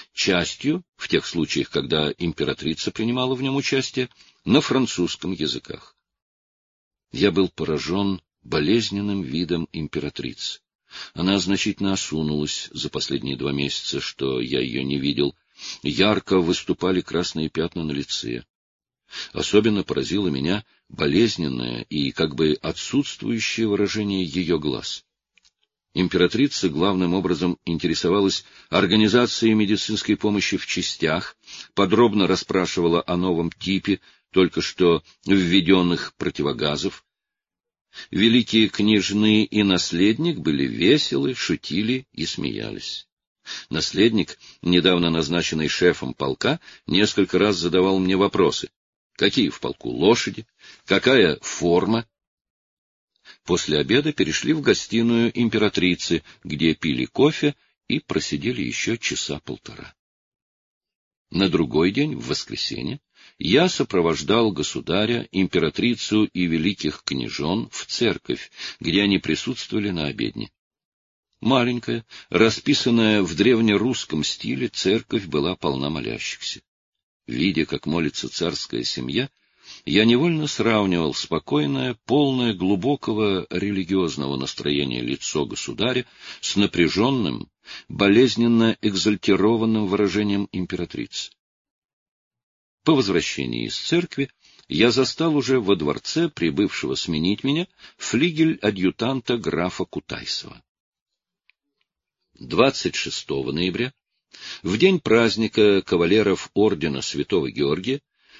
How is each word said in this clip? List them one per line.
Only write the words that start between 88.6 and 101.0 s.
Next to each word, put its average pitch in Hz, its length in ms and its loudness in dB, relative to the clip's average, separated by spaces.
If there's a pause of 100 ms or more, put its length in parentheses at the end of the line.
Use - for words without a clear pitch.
экзальтированным 107 1040 2
выражением 101 640 0
императрицы. - 800 -6 (1500)
По 156 100 6
возвращении 73 720 0
из - 120 -8
церкви 165 520 -2 (380)
я 107 220 4
застал 135 460 0
уже 131 220 2
во 98 160 2
дворце 82 540 -2
прибывшего 76 640 -2
сменить 87 480 -2
меня 151 240 0 (300)
флигель-адъютанта 123 1400 0
графа 85 480 -2
Кутайсова. - 760 -10 (1700)